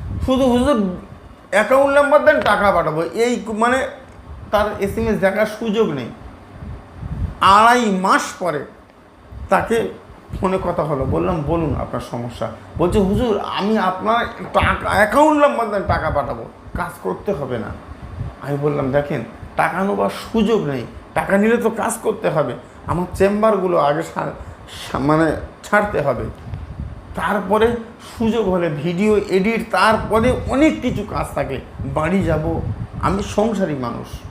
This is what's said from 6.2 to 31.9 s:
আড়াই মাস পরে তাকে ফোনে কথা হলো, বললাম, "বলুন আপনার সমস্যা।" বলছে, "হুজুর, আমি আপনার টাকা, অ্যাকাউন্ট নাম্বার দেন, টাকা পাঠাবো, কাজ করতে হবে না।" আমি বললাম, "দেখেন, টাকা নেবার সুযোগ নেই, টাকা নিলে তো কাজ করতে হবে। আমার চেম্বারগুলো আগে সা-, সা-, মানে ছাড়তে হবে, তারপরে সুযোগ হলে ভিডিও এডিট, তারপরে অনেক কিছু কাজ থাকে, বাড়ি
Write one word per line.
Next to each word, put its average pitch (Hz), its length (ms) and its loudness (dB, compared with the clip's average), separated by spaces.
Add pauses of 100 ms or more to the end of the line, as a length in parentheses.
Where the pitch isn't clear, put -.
আড়াই 220 500 6
মাস 196 320 2 (160)
পরে 151 260 -2 (840)
তাকে 190 400 2 (520)
ফোনে 190 220 0
কথা 170 200 -2
হলো, 147 220 -2
বললাম, 165 420 0
"বলুন 156 340 0
আপনার 123 200 -6 (100)
সমস্যা।" 120 400 -6 (280)
বলছে, 180 200 2
"হুজুর, 208 400 2
আমি 196 400 -2
আপনার 202 460 0 (280)
টাকা, 175 380 2
অ্যাকাউন্ট 262 520 4
নাম্বার 233 280 2
দেন, 202 160 -2
টাকা 165 240 0
পাঠাবো, 135 340 -2 (320)
কাজ 170 160 -6 (100)
করতে 185 300 -4
হবে 127 260 -4
না।" 107 80 -6 (760)
আমি 143 140 -4
বললাম, 143 360 0
"দেখেন, 143 320 0 (320)
টাকা 165 280 0
নেবার 196 260 0 (220)
সুযোগ 214 300 2
নেই, 135 240 -4 (280)
টাকা 165 240 2
নিলে 220 180 4
তো 214 140 0
কাজ 220 320 -4
করতে 202 260 -2
হবে। 151 240 0 (340)
আমার 165 280 -2
চেম্বারগুলো 196 640 2
আগে 151 240 2
সা-, - 280 -6 (640)
সা-, - 60 -2
মানে 151 380 2 (280)
ছাড়তে 208 360 2
হবে, 123 240 -2 (920)
তারপরে 208 600 0 (420)
সুযোগ 226 300 0
হলে 175 200 2
ভিডিও 175 480 2
এডিট, 202 540 0
তারপরে 220 680 4 (120)
অনেক 277 320 2
কিছু 220 300 -4
কাজ 151 240 -6
থাকে, 131 260 -4 (200)
বাড়ি 190 420 0